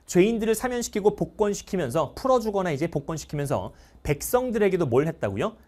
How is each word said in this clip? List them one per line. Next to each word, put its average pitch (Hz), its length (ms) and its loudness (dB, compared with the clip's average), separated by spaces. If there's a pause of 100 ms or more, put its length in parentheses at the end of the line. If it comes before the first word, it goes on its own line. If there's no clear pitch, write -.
죄인들을 220 500 4
사면시키고 226 600 0
복권시키면서, 170 1000 -2
풀어주거나 214 560 0
이제 147 160 -2
복권시키면서 143 880 -4 (280)
백성들에게도 202 840 0
뭘 123 200 4
했다고요? 147 480 -4 (120)